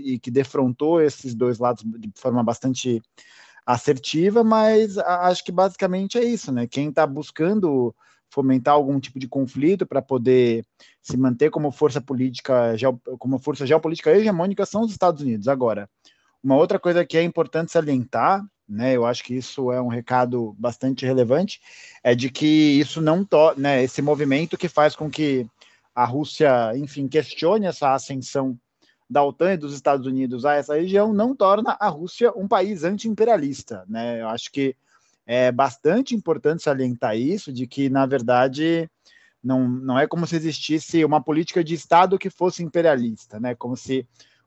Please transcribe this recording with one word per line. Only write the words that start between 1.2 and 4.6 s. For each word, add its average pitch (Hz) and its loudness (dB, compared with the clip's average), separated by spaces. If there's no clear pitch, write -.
dois 120 -2
lados 120 -2
de 110 -10
forma 120 -2
bastante 123 -2
assertiva, 151 0
mas 220 4